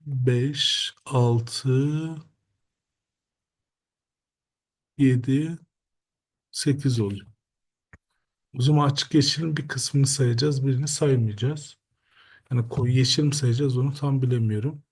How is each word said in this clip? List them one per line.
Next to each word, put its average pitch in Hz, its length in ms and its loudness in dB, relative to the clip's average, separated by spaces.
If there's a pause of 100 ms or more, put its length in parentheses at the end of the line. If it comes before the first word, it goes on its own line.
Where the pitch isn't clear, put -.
beş, 131 920 -2 (120)
altı, 131 1080 0 (2750)
yedi, 135 600 2 (920)
sekiz 135 500 0
oluyor. 101 260 -4 (1300)
O 123 40 0
zaman 147 280 4
açık - 240 -6
yeşilin 151 420 0
bir 143 120 -6
kısmını 135 380 0
sayacağız, 131 600 0
birini 139 220 0
saymayacağız. 131 920 -2 (720)
Yani 120 180 0
koyu 123 240 -2
yeşil 131 320 2
mi 147 100 2
sayacağız 127 420 0
onu 135 180 0
tam 139 280 -2
bilemiyorum. 120 680 -2